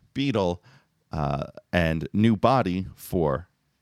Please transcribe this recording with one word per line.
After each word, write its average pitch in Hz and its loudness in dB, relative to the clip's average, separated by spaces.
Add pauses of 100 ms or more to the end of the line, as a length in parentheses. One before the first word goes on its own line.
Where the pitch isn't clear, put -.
(140)
Beetle, 110 -2 (500)
uh, 71 -4 (280)
and 80 0
new 110 4
body 95 2 (100)
for 80 -2 (340)